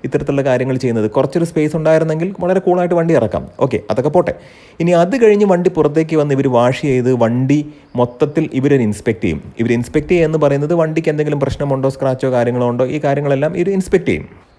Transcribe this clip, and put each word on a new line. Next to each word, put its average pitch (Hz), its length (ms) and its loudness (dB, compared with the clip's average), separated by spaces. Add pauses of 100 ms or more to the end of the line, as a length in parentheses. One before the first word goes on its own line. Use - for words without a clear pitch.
ഇത്തരത്തിലുള്ള 139 380 -2
കാര്യങ്ങൾ 131 340 0
ചെയ്യുന്നത്? 113 340 -2
കുറച്ചൊരു 165 340 0
സ്പേസ് 160 320 -2
ഉണ്ടായിരുന്നെങ്കിൽ 160 640 0
വളരെ 185 200 0
കൂളായിട്ട് 180 340 2
വണ്ടി 165 200 4
ഇറക്കാം. 107 340 0 (120)
ഓക്കെ, 123 200 0 (100)
അതൊക്കെ 127 200 -2
പോട്ടെ. 175 240 2 (460)
ഇനി 170 100 0
അത് 180 340 2
കഴിഞ്ഞ് 208 200 6
വണ്ടി 180 260 2
പുറത്തേക്ക് 156 460 0
വന്ന് 147 180 2
ഇവർ 135 140 0
വാഷ് 123 340 2
ചെയ്ത് 127 300 0
വണ്ടി 127 540 0 (300)
മൊത്തത്തിൽ 147 560 -2
ഇവരൊരു 135 300 2
ഇൻസ്പെക്ട് 107 420 -2
ചെയ്യും. 78 180 -4 (160)
ഇവർ 117 140 0
ഇൻസ്പെക്ട് 120 360 -2
ചെയ്യുക 175 160 2
എന്ന് 156 140 0
പറയുന്നത് 147 360 0
വണ്ടിക്ക് 160 360 0
എന്തെങ്കിലും 151 300 -2
പ്രശ്നമുണ്ടോ, 135 480 -2
സ്ക്രാച്ചോ 135 440 -2
കാര്യങ്ങളോ 120 360 0
ഉണ്ടോ, 123 180 0
ഈ 147 180 -6
കാര്യങ്ങളെല്ലാം 143 520 -2
ഇവർ 175 140 -2
ഇൻസ്പെക്ട് 190 360 0
ചെയ്യും. - 520 -6